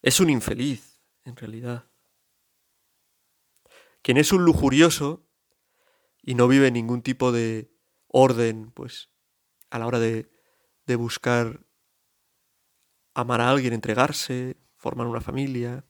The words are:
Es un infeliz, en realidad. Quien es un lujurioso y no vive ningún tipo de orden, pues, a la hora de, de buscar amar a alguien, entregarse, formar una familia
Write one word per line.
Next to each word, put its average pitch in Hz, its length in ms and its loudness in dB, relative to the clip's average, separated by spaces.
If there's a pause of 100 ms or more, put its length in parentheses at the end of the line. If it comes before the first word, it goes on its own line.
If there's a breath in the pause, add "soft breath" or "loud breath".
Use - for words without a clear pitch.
Es - 200 0
un 175 100 4
infeliz, 123 720 -6 (220)
en 123 100 -18
realidad. 120 560 -14 (2000 soft breath)
Quien 127 140 2
es 151 140 4
un 185 140 4
lujurioso 156 800 2 (960)
y 127 140 -6
no 123 100 6
vive 135 240 6
ningún 120 320 -4
tipo 127 300 -2
de 113 400 -4 (340)
orden, 117 640 2
pues, - 400 -16 (600)
a 117 100 -6
la 113 60 -4
hora 120 120 -2
de, 113 320 -2 (560)
de 123 100 0
buscar 120 680 -4 (1500)
amar 120 240 -2
a 120 100 2
alguien, 131 220 0
entregarse, 127 840 -4 (200)
formar 123 300 -8
una 117 160 -6
familia 127 680 -6